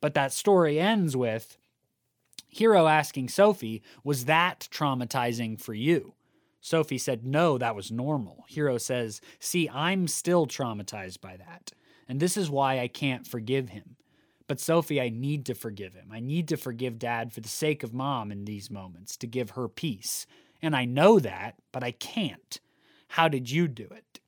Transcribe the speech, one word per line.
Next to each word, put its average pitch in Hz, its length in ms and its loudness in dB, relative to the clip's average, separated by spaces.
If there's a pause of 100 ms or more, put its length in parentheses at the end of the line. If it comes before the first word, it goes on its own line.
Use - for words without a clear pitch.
But 147 140 0
that 139 180 2
story 170 460 6
ends 185 360 2
with 113 420 -2 (920)
Hero 208 380 6
asking 143 420 2
Sophie, 190 520 4 (220)
"Was 135 220 -2
that 165 460 2
traumatizing 120 880 -2
for 117 120 -10
you?" 139 400 0 (480)
Sophie 151 360 0
said, 123 280 -4
"No, 147 320 4
that 113 180 0
was 101 160 -10
normal." 123 560 -4
Hero 143 300 0
says, 117 440 -4 (180)
"See, 165 300 0
I'm 170 380 0
still 170 400 2
traumatized 104 760 -6
by 92 160 -16
that. 170 340 -20 (360)
And 127 120 -4
this 180 180 2
is 180 120 0
why 135 300 2
I 123 80 -2
can't 127 400 -4
forgive 123 420 -2
him. 98 280 -18 (500)
But 139 140 -4
Sophie, 160 400 2
I 123 80 0
need 135 380 -2
to 127 60 -4
forgive 101 400 -10
him. 95 180 -20
I 113 100 -12
need 151 260 -2
to 160 100 0
forgive 120 420 -6
Dad 117 340 -4
for 117 80 -12
the 113 80 -12
sake 151 340 -2
of 113 100 -8
Mom 127 380 -2
in 101 140 -10
these 104 260 -10
moments, 95 460 -14
to 127 100 -8
give 117 240 -4
her 123 160 -6
peace. - 580 -6 (360)
And 160 140 0
I 127 100 2
know 160 340 6
that, 101 360 -8 (180)
but 127 100 -6
I 123 80 -4
can't. - 680 -8 (500)
How 165 180 2
did 127 240 -2
you 165 160 2
do 113 240 -8
it?" - 360 -20